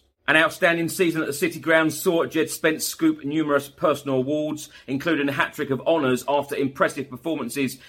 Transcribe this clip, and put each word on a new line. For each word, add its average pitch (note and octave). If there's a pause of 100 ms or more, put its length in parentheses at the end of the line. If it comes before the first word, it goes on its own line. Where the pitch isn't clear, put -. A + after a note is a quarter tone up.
(280)
An C#3+
outstanding E3
season E3
at -
the D3
City E3
Ground D#3+
saw E3
Jed D#3
Spence -
scoop D#3
numerous C#3+
personal C#3
awards, D3+ (180)
including C#3
a C3+
hat-trick D3
of C3
honours C3+
after C#3+
impressive C#3
performances C3+ (120)